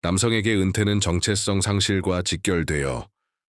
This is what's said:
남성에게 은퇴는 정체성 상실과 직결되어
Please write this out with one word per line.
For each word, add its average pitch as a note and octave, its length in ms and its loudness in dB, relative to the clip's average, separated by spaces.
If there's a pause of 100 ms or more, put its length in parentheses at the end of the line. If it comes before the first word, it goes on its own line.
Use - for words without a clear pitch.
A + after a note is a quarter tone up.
남성에게 G#2+ 540 0
은퇴는 G2+ 440 2
정체성 G2 640 0
상실과 F#2+ 580 0
직결되어 D2+ 880 -2 (500)